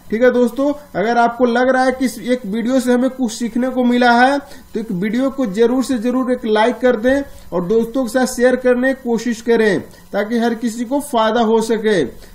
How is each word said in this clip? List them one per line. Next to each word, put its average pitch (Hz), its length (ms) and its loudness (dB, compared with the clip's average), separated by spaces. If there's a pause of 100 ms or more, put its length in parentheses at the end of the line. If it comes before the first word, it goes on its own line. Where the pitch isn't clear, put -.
(100)
ठीक 226 120 0
है 247 80 6
दोस्तों, 247 420 0 (240)
अगर 226 220 0
आपको 240 260 2
लग 240 240 2
रहा 254 160 2
है 254 80 0
कि 262 120 -4
इस 226 140 -4
एक 240 280 -2
video 233 340 -2
से 240 120 0
हमें 247 180 2
कुछ 254 220 -4
सीखने 240 360 -4
को 254 160 -2
मिला 240 280 4
है, 254 260 4
तो - 420 -10
एक 226 120 -8
video 220 380 -2
को 269 160 -4
जरूर 233 380 0
से 254 140 -2
जरूर 247 340 -2
एक 247 120 -4
like 220 340 2
कर 247 180 2
दें 262 260 0 (300)
और 180 120 -2
दोस्तों 226 380 0
के 233 60 -4
साथ 254 180 0
share 247 300 2
करने 254 380 2
की 247 160 -6
कोशिश 233 300 -2
करें, 220 400 2 (320)
ताकि 214 260 -2
हर 233 160 0
किसी 233 300 -6
को 269 160 -2
फायदा 226 400 0
हो 226 200 2
सके। 214 440 0 (300)